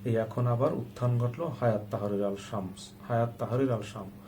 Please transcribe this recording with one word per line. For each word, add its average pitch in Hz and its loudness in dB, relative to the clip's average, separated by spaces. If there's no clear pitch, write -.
এই 117 2
এখন 113 2
আবার 120 4
উত্থান 120 0
ঘটল 120 0
হায়াত 110 4
তাহরির 101 0
আল 101 0
শামস, 95 -6
হায়াত 117 2
তাহরির 127 2
আল 110 0
শাম 101 -10